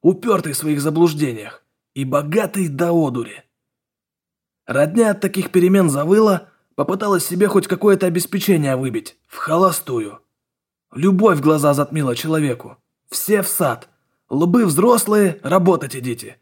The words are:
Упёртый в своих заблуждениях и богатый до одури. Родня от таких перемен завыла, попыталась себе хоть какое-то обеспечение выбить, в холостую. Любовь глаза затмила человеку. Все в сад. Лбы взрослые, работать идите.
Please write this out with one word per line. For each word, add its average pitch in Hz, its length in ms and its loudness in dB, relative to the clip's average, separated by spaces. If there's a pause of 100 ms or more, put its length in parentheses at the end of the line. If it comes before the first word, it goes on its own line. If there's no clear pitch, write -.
Упёртый 190 460 0
в 135 40 -6
своих 151 240 -4
заблуждениях 147 840 -2 (300)
и 135 100 -6
богатый 165 640 -2
до 165 240 -2
одури. 131 500 -2 (1200)
Родня 208 440 2
от 202 100 -4
таких 190 300 -4
перемен 180 400 4
завыла, 185 580 2 (260)
попыталась 185 520 -2
себе 185 220 0
хоть 196 180 2
какое-то 190 400 2
обеспечение 170 720 0
выбить, 123 400 -8 (100)
в - 100 -20
холостую. 147 840 -2 (720)
Любовь 185 480 2
глаза 147 340 2
затмила 143 400 -2
человеку. 147 640 -4 (320)
Все 202 340 -2
в - 60 -6
сад. 127 400 -4 (400)
Лбы 175 380 2
взрослые, 202 760 2
работать 170 540 0
идите. 117 460 -10